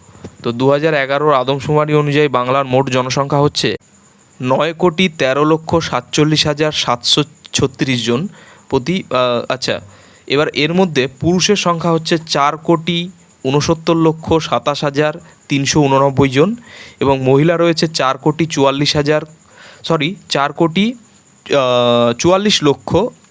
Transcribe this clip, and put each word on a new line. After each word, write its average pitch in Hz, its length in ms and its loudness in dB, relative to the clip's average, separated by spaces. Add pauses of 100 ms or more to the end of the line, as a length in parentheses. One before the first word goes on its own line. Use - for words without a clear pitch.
(420)
তো 120 100 -4
দু 131 180 0
হাজার 151 240 0
এগারোর 143 400 0
আদমশুমারি 143 600 0
অনুযায়ী 147 340 2
বাংলার 127 360 0
মোট 131 260 0
জনসংখ্যা 139 480 0
হচ্ছে 143 380 0 (640)
নয় 147 300 0
কোটি 180 360 0
তেরো 143 360 0
লক্ষ 160 320 0
সাতচল্লিশ 151 680 0
হাজার 151 260 -2
সাতশো - 500 -2 (300)
ছত্রিশ 131 540 -2
জন 131 220 -2 (400)
প্রতি, 135 420 -2
আহ, 123 420 -2
আচ্ছা, 127 280 -4 (460)
এবার 147 220 0
এর 151 260 0
মধ্যে 156 320 2 (140)
পুরুষের 180 360 2
সংখ্যা 170 360 -2
হচ্ছে 160 260 0
চার 151 380 -2
কোটি 170 520 -2 (360)
ঊনসত্তর 160 520 0
লক্ষ 160 360 0
সাতাশ 147 520 -2
হাজার 151 280 0 (360)
তিনশো 139 320 0
ঊননব্বই 139 480 2
জন 151 260 2 (460)
এবং 135 220 0
মহিলা 143 340 4
রয়েছে 165 320 0
চার 131 300 -2
কোটি - 280 0
চুয়াল্লিশ 139 500 0
হাজার, 151 260 0 (600)
সরি, 160 300 -2 (140)
চার 143 240 0
কোটি, 185 420 0
আহ, 123 1200 0
চুয়াল্লিশ 190 440 2
লক্ষ 143 340 0 (340)